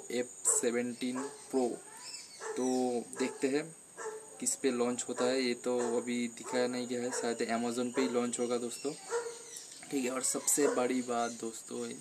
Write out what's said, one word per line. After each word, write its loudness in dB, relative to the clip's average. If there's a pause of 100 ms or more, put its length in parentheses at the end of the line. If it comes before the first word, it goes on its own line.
(120)
F 0 (180)
seventeen 2 (340)
Pro। 4 (800)
तो -2 (540)
देखते 0
हैं 2 (760)
किस 0
पे 2
launch 2
होता 2
है, 4
ये 4
तो 0 (200)
अभी 0 (100)
दिखाया 2
नहीं -2
गया -2
है, 0
शायद 0
Amazon 2
पे 4
ही 4
launch 2
होगा 2
दोस्तों, -2 (1000)
ठीक 2
है। 2
और -2
सबसे 4
बड़ी 4
बात -2
दोस्तों, -6
ये -8